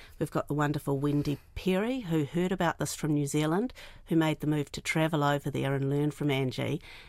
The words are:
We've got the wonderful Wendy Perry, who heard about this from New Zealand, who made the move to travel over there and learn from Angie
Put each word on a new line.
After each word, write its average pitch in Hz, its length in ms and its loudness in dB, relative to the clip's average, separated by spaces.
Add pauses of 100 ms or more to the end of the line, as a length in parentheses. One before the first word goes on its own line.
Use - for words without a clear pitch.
(180)
We've - 140 -4
got - 160 -2
the 143 80 -2
wonderful 147 420 0
Wendy 143 400 0 (160)
Perry, 214 460 0
who 165 260 2
heard 180 260 0
about 180 280 0
this - 160 -2
from 156 180 0
New 147 140 2
Zealand, 156 460 0 (340)
who 165 80 2
made 160 240 2
the 151 80 -2
move 151 240 0
to - 100 -8
travel 160 420 2
over 143 280 2
there 135 240 0
and 139 120 0
learn 143 220 2
from 147 220 0
Angie 131 500 0 (280)